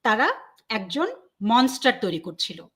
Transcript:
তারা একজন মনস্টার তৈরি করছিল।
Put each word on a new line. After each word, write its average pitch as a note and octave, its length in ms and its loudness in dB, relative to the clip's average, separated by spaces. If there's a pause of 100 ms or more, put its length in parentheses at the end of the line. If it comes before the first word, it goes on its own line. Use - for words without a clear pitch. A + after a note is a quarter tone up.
তারা A#3 260 2 (400)
একজন G#3+ 380 -4 (360)
মনস্টার B3+ 580 4
তৈরি F3 180 -4
করছিল। E3 460 -10 (120)